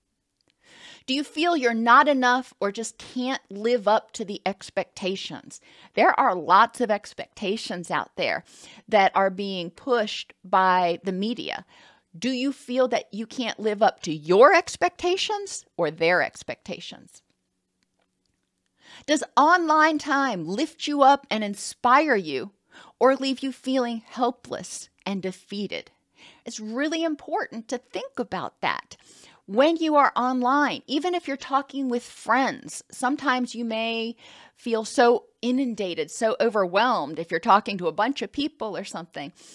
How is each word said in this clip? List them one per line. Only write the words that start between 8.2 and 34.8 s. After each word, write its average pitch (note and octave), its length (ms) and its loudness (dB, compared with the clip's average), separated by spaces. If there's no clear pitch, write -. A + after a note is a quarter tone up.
that G3 280 4
are G3 120 4
being F#3+ 420 -6
pushed - 600 -4
by F#3 580 2
the F#3+ 80 -4
media. F#3+ 560 -6
Do A#3 140 -4
you C4 220 -2
feel B3+ 360 -2
that - 240 -4
you G#3+ 140 -8
can't A3+ 320 -8
live G#3 240 -2
up - 200 2
to E3 120 -6
your F3+ 400 6
expectations F#4 1080 -2
or E3 140 -2
their E3 320 0
expectations? - 1000 -12
Does D4 200 0
online D#4 600 4
time C4+ 480 -2
lift G#3 400 -4
you D4 160 2
up C4+ 280 6
and A3 120 -2
inspire B3 720 2
you D#3+ 380 -4
or C4 160 4
leave C4 240 -4
you C4+ 100 -6
feeling B3 560 -4
helpless - 840 -6
and G3 160 -4
defeated? F#3 720 -10
It's - 160 -14
really C#4 420 -4
important D4+ 680 -6
to B3 100 -6
think A4 400 -12
about F3+ 420 -8
that. - 360 -4
When C#4 300 2
you D#4 200 0
are C#4 180 6
online, B3 720 0
even D#4 280 -2
if F4 120 -4
you're C4+ 100 -6
talking C4+ 520 -4
with A#3+ 160 -4
friends, - 880 -4
sometimes B3+ 640 -4
you A#3 80 -6
may A3+ 500 -4
feel A3+ 300 -4